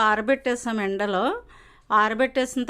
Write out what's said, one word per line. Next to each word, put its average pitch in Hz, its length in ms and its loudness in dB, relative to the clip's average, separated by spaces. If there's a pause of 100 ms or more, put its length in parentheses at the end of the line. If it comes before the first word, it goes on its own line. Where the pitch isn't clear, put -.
ఆరబెట్టేసాం 240 800 0
ఎండలో. 196 360 0 (760)
ఆరబెట్టేసిన 254 680 0